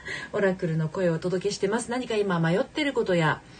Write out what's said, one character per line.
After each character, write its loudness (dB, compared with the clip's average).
<laughs> -10
オ -2
ラ 4
ク -4
ル 0
の 0
声 2
を 2
お -2
届 -2
け -4
し -6
て 0
ま 2
す。 -6
何 -4
か -2
今 2
迷 2
っ 2
て -2
る 0
こ 0
と 2
や、 2